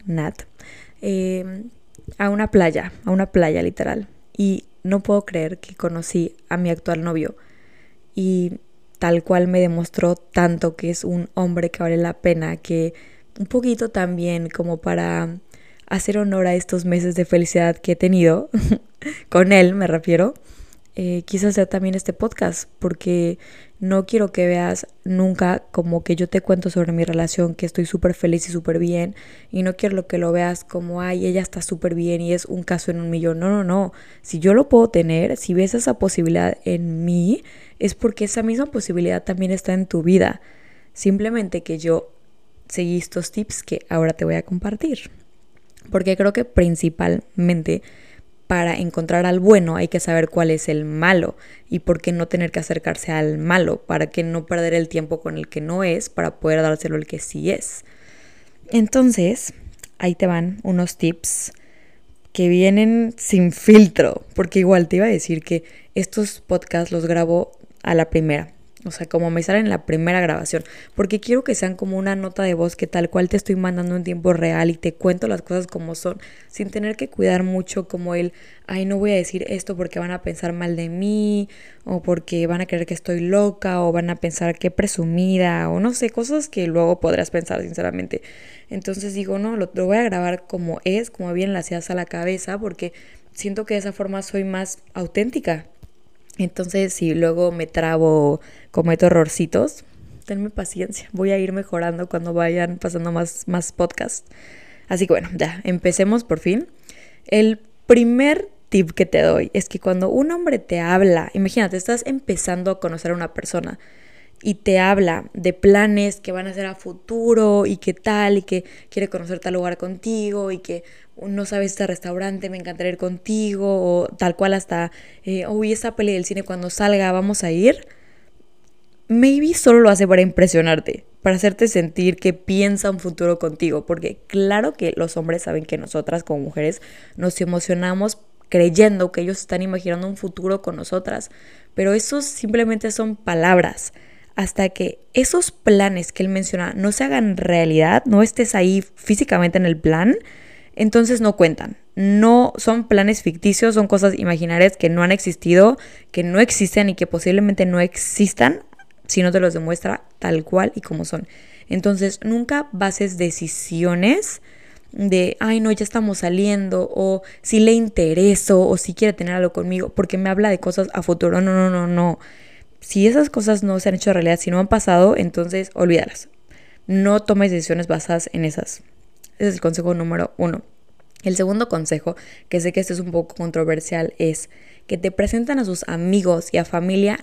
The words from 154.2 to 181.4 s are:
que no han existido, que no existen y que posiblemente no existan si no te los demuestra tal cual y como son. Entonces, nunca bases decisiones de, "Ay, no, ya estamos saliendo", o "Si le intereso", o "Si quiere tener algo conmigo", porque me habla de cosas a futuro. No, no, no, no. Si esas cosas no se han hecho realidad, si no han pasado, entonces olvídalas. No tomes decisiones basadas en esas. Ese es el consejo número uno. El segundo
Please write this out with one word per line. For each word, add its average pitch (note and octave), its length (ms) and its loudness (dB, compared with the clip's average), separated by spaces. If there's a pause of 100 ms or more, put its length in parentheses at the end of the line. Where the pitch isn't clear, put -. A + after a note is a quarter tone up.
que E3+ 100 2
no E3+ 140 2
han F3+ 100 4
existido, F#3+ 640 6 (340)
que F3 120 -4
no F3 180 2
existen G#3 480 2
y F#3 60 0
que F3+ 120 -2
posiblemente F#3+ 600 2
no F3+ 140 2
existan A#3+ 800 2 (440)
si - 160 -2
no F3+ 100 2
te F#3 80 4
los F3+ 120 2
demuestra E3+ 520 -6 (140)
tal E3 260 -2
cual - 300 0
y G3+ 60 -10
como E3 240 -8
son. D#3+ 240 -10 (400)
Entonces, G3 560 0
nunca A#3+ 480 -2
bases F#3+ 460 -2
decisiones F3 1200 -2 (520)
de, F#3 480 0
"Ay, A3 200 0
no, A3 120 2
ya G#3 120 -2
estamos G#3+ 340 -2
saliendo", F#3+ 760 0
o F#3+ 280 0 (200)
"Si A3 180 4
le A3 120 8
intereso", F#3+ 920 4
o F#3+ 120 2
"Si - 160 -8
quiere G#3+ 180 2
tener F3+ 220 -6
algo F3+ 180 0
conmigo", F3+ 380 -4
porque F#3 260 -2
me F#3+ 140 0
habla G#3 180 2
de F#3 120 0
cosas F#3+ 340 -2
a F3+ 80 -4
futuro. F3 400 2
No, F#3+ 100 2
no, F#3 180 4
no, F3 160 0
no. F3 320 0 (640)
Si G3 240 2
esas C#4+ 240 4
cosas G#3+ 320 0
no F#3+ 160 0
se F#3+ 100 0
han F#3 60 0
hecho F#3+ 180 0
realidad, E3+ 280 2
si F3 100 -4
no F3 80 0
han F#3+ 80 2
pasado, G3 500 6
entonces F3 580 -4
olvídalas. - 540 0 (600)
No G3 320 4
tomes G3+ 320 2
decisiones E3+ 340 -2
basadas E3 460 -2
en D#3+ 120 -2
esas. - 380 -6 (560)
Ese G3+ 120 0
es F#3 40 -4
el F3+ 60 -12
consejo E3+ 340 -2
número E3+ 420 -4
uno. E3+ 260 -2 (600)
El F#3 140 -2
segundo G#3 320 -2